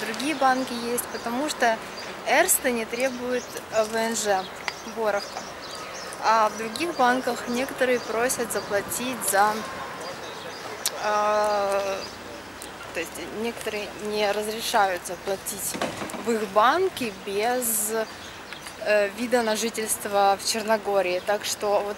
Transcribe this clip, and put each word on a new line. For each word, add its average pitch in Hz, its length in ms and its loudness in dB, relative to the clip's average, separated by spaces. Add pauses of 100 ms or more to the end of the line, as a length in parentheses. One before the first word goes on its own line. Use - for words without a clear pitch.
другие 240 300 -2
банки 262 400 2
есть, 240 400 -2
потому 240 340 -2
что 233 300 2 (500)
Эрсте 285 440 4
не 233 140 -2
требует, 247 580 -2 (300)
э, 220 100 4
В 214 120 -2
Н 226 200 2
Ж, 202 280 2 (520)
Боровка. 208 460 0 (840)
А 220 240 6
в 214 100 -2
других 226 380 -2
банках 247 540 2
некоторые 247 500 2
просят 233 540 0
заплатить 208 640 -2 (120)
за, 208 220 6 (1500)
э, 208 920 2 (960)
то 180 80 -4
есть 170 100 -8 (300)
некоторые 208 480 -4 (140)
не 208 280 2
разрешают 208 760 2
заплатить 196 720 -4 (500)
в 226 60 2
их 214 220 0
банке 262 580 4 (140)
без, 220 640 0 (960)
э, 208 320 4
вида 240 240 2
на 220 160 2
жительство 208 840 2
в - 60 -4
Черногории. 202 800 2
Так 208 180 2
что 202 380 2
вот 208 160 -4